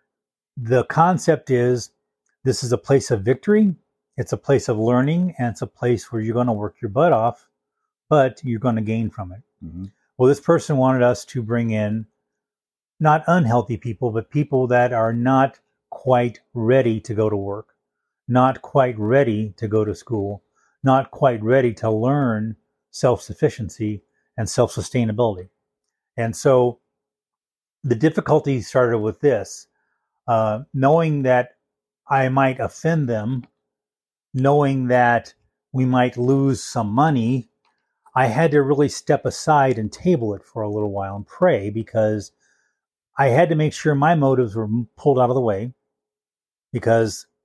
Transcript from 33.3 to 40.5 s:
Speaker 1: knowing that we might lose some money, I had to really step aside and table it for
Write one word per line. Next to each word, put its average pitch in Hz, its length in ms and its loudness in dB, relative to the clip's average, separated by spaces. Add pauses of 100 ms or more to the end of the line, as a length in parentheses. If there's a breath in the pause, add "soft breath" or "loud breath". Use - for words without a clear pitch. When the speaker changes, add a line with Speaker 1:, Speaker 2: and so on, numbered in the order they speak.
Speaker 1:
knowing 135 540 2
that 120 460 2 (380)
we 131 140 0
might 127 320 0
lose 135 460 0
some 107 260 -6
money, 127 600 0 (640)
I 131 120 2
had 143 260 0
to 147 100 4
really 139 280 2
step - 360 -2
aside 135 520 2
and 107 140 -6
table 117 440 -2
it - 80 -14
for - 180 -12